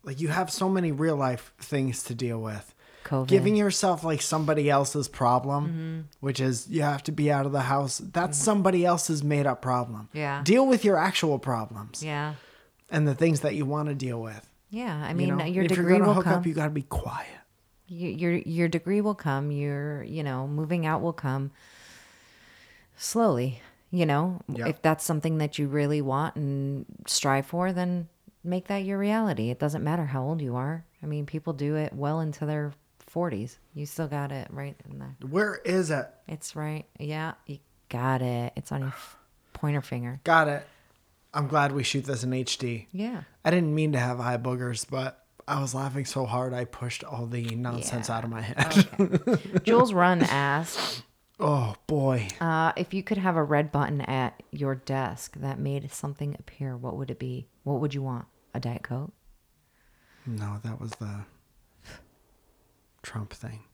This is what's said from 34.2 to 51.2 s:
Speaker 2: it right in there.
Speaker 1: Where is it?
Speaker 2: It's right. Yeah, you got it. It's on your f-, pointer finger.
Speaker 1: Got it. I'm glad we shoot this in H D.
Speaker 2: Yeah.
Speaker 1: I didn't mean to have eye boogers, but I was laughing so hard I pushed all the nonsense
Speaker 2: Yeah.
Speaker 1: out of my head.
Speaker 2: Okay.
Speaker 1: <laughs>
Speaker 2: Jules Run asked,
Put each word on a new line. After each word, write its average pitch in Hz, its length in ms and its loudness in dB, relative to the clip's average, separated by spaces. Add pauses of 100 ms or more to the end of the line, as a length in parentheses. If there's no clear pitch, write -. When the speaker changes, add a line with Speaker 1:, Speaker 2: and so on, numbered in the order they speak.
Speaker 2:
it 135 180 -8
right 139 260 -10 (140)
in 139 80 -12
there. 135 180 -12 (120)
Speaker 1:
Where 190 360 0
is 180 260 2
it? 139 160 0 (220)
Speaker 2:
It's 156 280 -12
right. 151 280 -6 (140)
Yeah, 156 360 -6 (120)
you 143 120 -12 (300)
got 127 340 0
it. 120 340 -2
It's - 160 -10
on 139 80 -4
your 135 80 -4
f-, - 280 -12 (360)
pointer 147 300 -2
finger. 123 420 -8
Speaker 1:
Got 160 240 6
it. 143 180 -4 (680)
I'm 147 160 0
glad 143 240 4
we 139 120 0
shoot 135 200 0
this 131 200 -4
in 127 80 0
H 127 260 -2
D. 117 340 -6
Speaker 2:
Yeah. 202 300 -6 (220)
Speaker 1:
I 160 60 4
didn't 165 240 4
mean 156 180 2
to 131 60 2
have 123 220 0
eye 123 160 0
boogers, 123 520 -2
but 131 360 -6 (240)
I 143 120 0
was 131 140 -2
laughing 135 300 -2
so 131 220 -2
hard 123 260 -2
I 123 120 -2
pushed - 400 -8
all 120 220 -8
the 117 280 -4
nonsense 120 540 -4
Speaker 2:
Yeah. 113 80 -2
Speaker 1:
out 117 80 -4
of 117 60 -4
my 110 120 -6
head. 156 440 4 (140)
Speaker 2:
Okay. 190 580 2
Speaker 1:
<laughs> - 60 0
Speaker 2:
Jules 233 280 6
Run 180 300 6
asked, 143 800 0 (380)